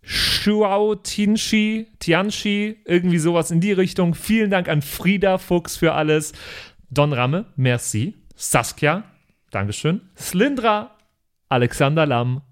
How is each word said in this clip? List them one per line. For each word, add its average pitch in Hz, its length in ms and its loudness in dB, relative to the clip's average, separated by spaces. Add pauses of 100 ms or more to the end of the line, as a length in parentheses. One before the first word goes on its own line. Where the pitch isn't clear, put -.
Shuao 208 880 0
Tianchi, 214 880 0 (120)
Tianchi, 208 840 -2
irgendwie 175 340 2
sowas 165 320 0
in 170 100 2
die 202 120 0
Richtung. 185 420 0
Vielen 214 360 0
Dank 180 180 0
an 147 140 0
Frieda 185 560 0
Fuchs - 380 -2
für 160 180 2
alles. 151 380 0 (580)
Don 147 220 2
Ramme, 139 340 -2 (100)
merci. 127 600 -2 (180)
Saskia, 151 720 -2 (460)
Dankeschön. 104 520 -4 (140)
Slindra, 226 760 0 (580)
Alexander 139 580 2
Lamm 127 460 -2